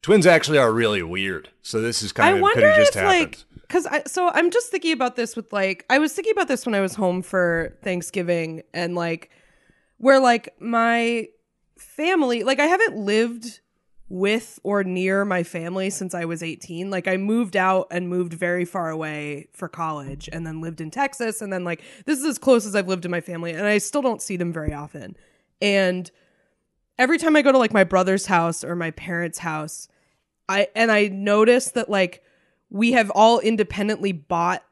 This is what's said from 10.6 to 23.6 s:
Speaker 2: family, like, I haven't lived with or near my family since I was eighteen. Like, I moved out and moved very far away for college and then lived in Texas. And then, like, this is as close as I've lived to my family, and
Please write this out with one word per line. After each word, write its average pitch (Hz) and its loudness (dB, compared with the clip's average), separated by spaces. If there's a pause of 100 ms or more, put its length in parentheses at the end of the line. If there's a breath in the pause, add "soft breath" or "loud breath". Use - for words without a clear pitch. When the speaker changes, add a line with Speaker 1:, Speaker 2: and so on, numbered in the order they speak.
Speaker 2:
family, 285 0
like, 262 0
I 294 2
haven't 370 2
lived 220 -2 (500)
with 202 -2
or 202 0
near 185 0
my 185 -2
family 180 -6
since 190 -8
I 170 -6
was 165 -6
eighteen. 170 -10
Like, 185 -4
I 185 0
moved 202 -2
out 185 2
and 175 -4
moved 180 -4
very 175 -2
far 175 -6
away 151 -8
for 180 -12
college 147 -8
and 165 -8
then 160 -10
lived 165 -10
in 156 -10
Texas. 233 -4
And 196 -6
then, 180 -4
like, 170 -6 (260 loud breath)
this 302 0
is 269 -6
as 294 -2
close 240 6
as 202 -6
I've 196 0
lived 185 -4
to 175 -6
my 175 -4
family, 170 -8
and 175 -4